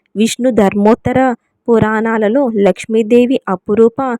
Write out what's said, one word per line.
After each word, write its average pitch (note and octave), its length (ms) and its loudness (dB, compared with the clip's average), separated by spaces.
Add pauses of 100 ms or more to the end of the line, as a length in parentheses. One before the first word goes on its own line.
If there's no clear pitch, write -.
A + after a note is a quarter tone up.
(200)
విష్ణు A#3+ 300 -2 (120)
ధర్మోత్తర G#3 580 0 (480)
పురాణాలలో A3 760 0 (240)
లక్ష్మీదేవి A#3 720 0 (160)
అపురూప A3+ 480 0 (200)